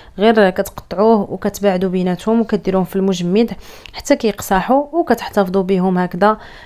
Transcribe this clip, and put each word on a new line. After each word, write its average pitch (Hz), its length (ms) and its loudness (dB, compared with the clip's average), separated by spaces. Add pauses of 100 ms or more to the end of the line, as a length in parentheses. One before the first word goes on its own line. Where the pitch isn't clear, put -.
(180)
غير 214 320 4
كتقطعوه 196 840 2
وكتباعدوا 190 580 -2
بيناتهم 185 500 0
وكديروهم 190 440 -2
في 185 120 -6
المجمد 190 540 0 (420)
حتى - 240 -2
كيقصاحوا 220 760 0
وكتحتفظوا 208 720 -2
بهم 185 360 0
هكذا، 180 400 0 (260)